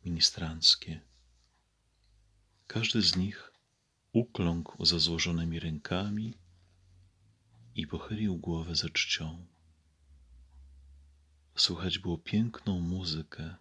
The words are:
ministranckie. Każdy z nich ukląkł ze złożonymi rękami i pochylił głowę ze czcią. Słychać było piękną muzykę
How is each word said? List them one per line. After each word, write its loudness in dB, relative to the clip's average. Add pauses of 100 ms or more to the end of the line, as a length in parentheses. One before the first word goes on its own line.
ministranckie. 2 (1700)
Każdy 2
z 4
nich -2 (600)
ukląkł 0
ze 4
złożonymi 0
rękami -2 (1400)
i -4
pochylił -2
głowę -4
ze -2
czcią. -2 (2000)
Słychać 0
było -4
piękną 0
muzykę -4